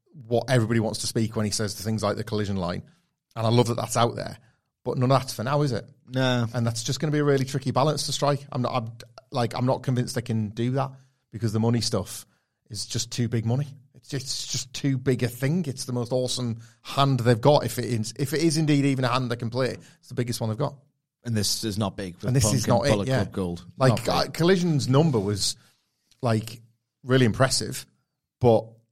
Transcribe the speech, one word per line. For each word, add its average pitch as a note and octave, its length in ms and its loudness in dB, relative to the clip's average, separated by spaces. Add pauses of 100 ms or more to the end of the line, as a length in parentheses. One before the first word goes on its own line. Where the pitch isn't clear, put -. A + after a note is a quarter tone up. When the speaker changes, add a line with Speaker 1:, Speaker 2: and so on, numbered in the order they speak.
(260)
Speaker 1:
what A#2 220 0
everybody A#2 320 4
wants A2 200 -2
to A2+ 60 -6
speak A2+ 300 -2
when G#2+ 80 0
he G#2 60 -2
says G#2 240 -4
the - 80 -12
things A2 200 -2
like G#2 140 0
the G#2+ 80 -6
Collision G2+ 320 -2
line. F2+ 260 -4 (540)
And A2+ 100 0
I A2 40 4
love A#2+ 180 6
that A#2 80 0
that's G#2+ 200 -4
out A#2 200 2
there. F#2+ 200 -8 (480)
But D3 140 -4
none B2+ 140 2
of C3 80 4
that's - 140 -8
for A2 100 -6
now, D3 180 0
is C#3+ 100 0
it? - 160 -6 (200)
Speaker 2:
No. B2+ 460 0
Speaker 1:
And A#2 120 -2
that's A#2 160 -4
just - 160 -4
gonna D3+ 140 -2
be D3+ 60 0
a D3 60 0
really C#3 200 2
tricky B2+ 260 -4
balance C#3+ 360 0
to C#3 60 -6
strike. C#3 380 -2
I'm B2 120 -4
not, A#2+ 120 -2
I'm, A#2 180 -6 (380)
like, A#2+ 240 -2
I'm B2 120 -2
not C3 160 0
convinced B2 320 -2
they A#2 80 -4
can A2 260 -2
do A#2 240 -4
that C3+ 180 -2 (400)
because A2 220 -4
the A2 80 0
money A#2 200 2
stuff - 460 -4 (440)
is G#2 160 -10
just - 240 -6
too A#2+ 180 -2
big A#2 160 -2
money. A#2 220 -2 (280)
It's - 140 -20
just, C3+ 160 -8
it's - 240 -8
just - 240 -6
too C#3 240 0
big B2+ 260 0
a A#2 60 2
thing. D#3 380 -2
It's - 180 -8
the B2+ 80 -10
most A#2+ 200 -4
awesome B2 480 -2 (220)
hand C3+ 380 2
they've A#2 200 4
got. C#3+ 240 6
If - 140 -4
it A#2+ 60 -2
is, A2 340 -2
if C#3+ 140 -2
it D3+ 100 -2
is D#3+ 140 2
indeed D3 300 4
even C3+ 180 0
a B2 40 2
hand B2 220 0
they A#2+ 60 -4
can A#2 140 -4
play, A#2+ 260 -2 (220)
it's - 100 -20
the B2 60 -16
biggest A#2+ 260 -4
one A2+ 100 -2
they've G#2+ 80 -4
got. C#3 160 -4 (500)
Speaker 2:
And A2+ 120 -2
this - 280 0
is G#2 120 -4
not G2+ 200 -2
big F#2 200 -10
for G#2 120 -8
Speaker 1:
And A#2+ 60 2
this C3+ 100 4
Speaker 2:
Punk G#2 120 4
Speaker 1:
is G#2 80 0
Speaker 2:
and - 60 -4
Speaker 1:
not A#2+ 160 4
it, C#3+ 40 4
Speaker 2:
Bullet G2+ 180 2
Speaker 1:
yeah. C3 160 2
Speaker 2:
Club - 80 -8
Gold. F2 320 -4 (120)
Speaker 1:
Like, - 140 4
Speaker 2:
Not C#3 80 4
big. A2+ 100 -6
Speaker 1:
uh, C#3 220 2
Collision's E3 580 2
number C#3 300 4
was, G2+ 380 -2 (640)
like, A2+ 400 -2 (400)
really C3 240 4
impressive, - 580 0 (560)
but A2+ 260 6 (260)